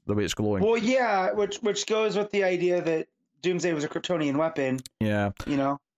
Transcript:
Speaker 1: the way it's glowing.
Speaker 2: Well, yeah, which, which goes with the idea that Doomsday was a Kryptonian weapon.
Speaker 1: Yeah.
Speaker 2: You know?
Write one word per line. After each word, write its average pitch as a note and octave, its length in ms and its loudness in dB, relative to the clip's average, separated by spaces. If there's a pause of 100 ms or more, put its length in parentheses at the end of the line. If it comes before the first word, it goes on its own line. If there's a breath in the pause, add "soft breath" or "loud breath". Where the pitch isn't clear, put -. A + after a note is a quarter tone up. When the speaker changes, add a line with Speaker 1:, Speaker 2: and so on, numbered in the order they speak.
Speaker 1:
the G2+ 80 0
way G#2 100 2
it's - 100 -2
glowing. G#2 280 0
Speaker 2:
Well, A3+ 140 2
yeah, A3+ 560 2
which, G3+ 260 -2
which G#3 280 -2
goes G#3+ 300 0
with G#3 140 -2
the G3+ 140 2
idea F3+ 380 2
that D#3+ 260 -2 (340)
Doomsday F3 300 0
was D3 120 -2
a - 40 -4
Kryptonian D#3 480 -2
weapon. C#3+ 420 0 (220)
Speaker 1:
Yeah. G#2 300 2 (160)
Speaker 2:
You D3 100 -2
know? C#3 240 0 (180)